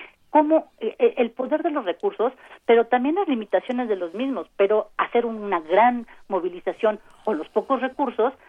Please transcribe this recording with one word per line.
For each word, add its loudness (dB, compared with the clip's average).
cómo, 2
eh, -6
eh, 2
el 0
poder -4
de -2
los -4
recursos, -2
pero 6
también 0
las 0
limitaciones -2
de -2
los -8
mismos, -6
pero 2
hacer 0
una -4
gran 2
movilización -4
o -2
los -8
pocos -2
recursos, -2